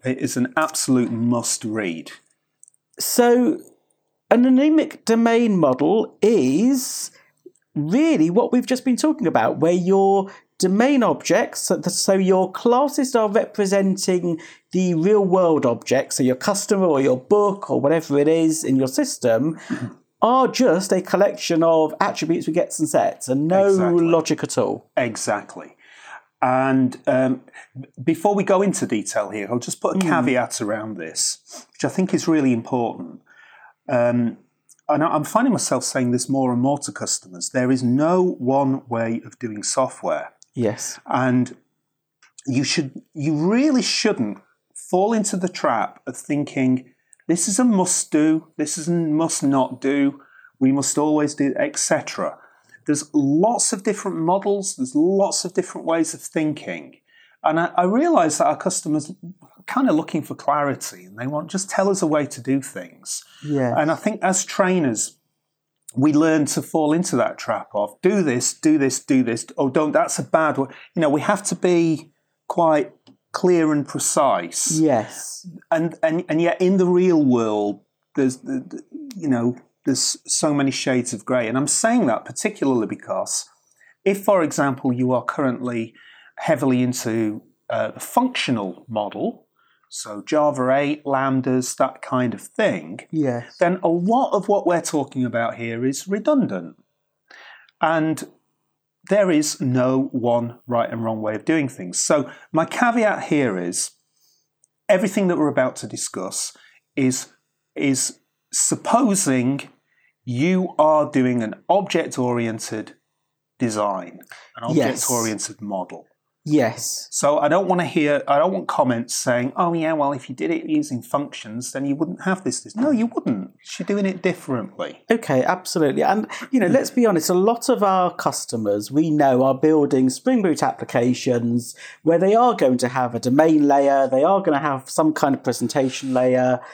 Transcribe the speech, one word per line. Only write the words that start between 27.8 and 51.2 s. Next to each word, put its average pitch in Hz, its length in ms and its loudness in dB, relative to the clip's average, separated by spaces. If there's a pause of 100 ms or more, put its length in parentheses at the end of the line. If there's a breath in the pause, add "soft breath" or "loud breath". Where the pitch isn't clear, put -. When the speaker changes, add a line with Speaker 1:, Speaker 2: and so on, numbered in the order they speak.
Speaker 1:
before 165 300 2
we 196 100 0
go 190 180 2
into 202 260 0
detail 104 420 -4
here, 101 220 -6
I'll 120 80 -2
just - 220 -10
put 180 160 -2
a - 20 0
Speaker 2:
Mm. 180 100 0
Speaker 1:
caveat 123 520 0
around 107 360 -6
this, - 760 -8
which - 100 -8
I 139 60 0
think 185 240 -2
is - 140 0
really 147 260 4
important. 117 680 -4 (640 soft breath)
Um, 120 500 0 (520)
and 147 140 2
I, 165 60 2
I'm 151 140 -2
finding 240 300 0
myself 131 300 -2
saying 127 280 -2
this 123 180 -2
more 131 240 0
and 120 80 -2
more 143 180 0
to - 120 -10
customers. - 580 -8
There 127 220 0
is 123 120 0
no 160 560 2
one 135 480 0
way 117 380 -4
of - 140 -20
doing 107 240 -8
software. 90 680 -4 (200)
Speaker 2:
Yes. - 520 -4
Speaker 1:
And 123 500 0 (920)
you 135 160 0
should, - 380 -4 (120)
you 156 220 -2
really 233 460 2
shouldn't 113 560 -2 (520)
fall 196 240 2
into 214 240 -2
the 180 120 -4
trap 113 580 -2
of 127 100 -10
thinking, 131 760 -2 (340 soft breath)
"This 170 200 0
is 202 120 -2
a 254 40 4
must 196 480 0
do, 156 360 2 (100)
this 151 200 -4
is 156 100 -8
a 175 40 0
must 160 520 0
not 135 380 0
do, 139 400 0 (380 loud breath)
we 131 120 4
must 139 260 0
always 151 380 2